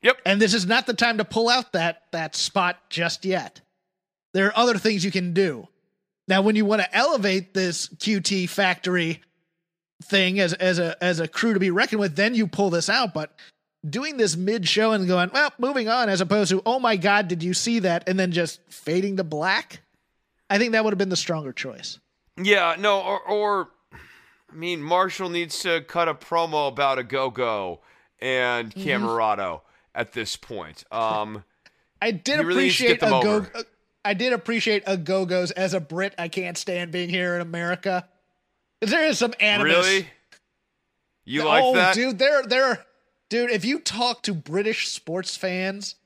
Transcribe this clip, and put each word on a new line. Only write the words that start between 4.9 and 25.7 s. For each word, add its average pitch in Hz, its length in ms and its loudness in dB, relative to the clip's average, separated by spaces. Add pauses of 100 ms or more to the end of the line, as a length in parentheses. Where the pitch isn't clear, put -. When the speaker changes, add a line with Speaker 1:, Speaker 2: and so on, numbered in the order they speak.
Speaker 2:
you 196 60 0
can 180 240 -2
do. 160 340 0 (600)
Now, 190 120 4
when 214 160 4
you 214 80 4
wanna 202 280 2
elevate 196 600 0
this 180 360 -2 (100)
Q 202 220 0
T 185 260 -2
factory 180 760 0 (840)
thing 190 340 2
as, 180 140 2
as 185 260 2
a, 165 240 0
as 175 160 0
a 165 80 -2
crew 226 280 0
to 196 40 2
be 185 140 2
reckoned 220 260 0
with, 190 160 0
then 208 180 2
you 220 140 2
pull 196 240 0
this 170 180 0
out. 226 240 0
But 156 200 -6 (560)
doing 277 280 -4
this 196 200 2
mid-show 214 560 0
and 190 160 0
going, 180 260 2
"Well, 294 240 2
moving 254 300 0
on," 233 200 2
as 190 120 0
opposed 190 300 2
to, 185 140 2
"Oh 247 140 0
my 233 180 2
God, 202 300 4
did 170 160 -4
you 180 100 -2
see 233 280 0
that?" 175 280 0
and 185 80 0
then 185 140 2
just 170 300 -2 (100)
fading 190 460 -2
to 185 80 -2
black, 165 560 -4 (680)
I 202 100 2
think 240 140 2
that 220 120 2
would 214 80 2
have 190 60 -2
been 196 100 0
the 180 80 -2
stronger 156 360 -4
choice. - 460 -12 (380)
Speaker 1:
Yeah, 185 420 4
no, 202 220 2
or, 190 200 -2
or, 208 500 0 (220)
I - 640 -20
mean, 165 280 -6
Marshall 180 480 0
needs 170 300 -6
to 170 200 0